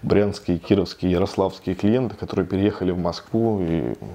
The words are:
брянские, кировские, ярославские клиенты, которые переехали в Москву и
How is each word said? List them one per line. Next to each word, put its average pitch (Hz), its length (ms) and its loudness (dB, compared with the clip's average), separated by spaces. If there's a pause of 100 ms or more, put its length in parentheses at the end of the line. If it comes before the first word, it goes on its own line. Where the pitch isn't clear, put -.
брянские, 95 560 0
кировские, 95 540 2
ярославские 95 600 0
клиенты, 107 420 0
которые - 300 -2
переехали 95 460 0
в 90 80 -2
Москву 107 600 -2
и 82 360 -2 (200)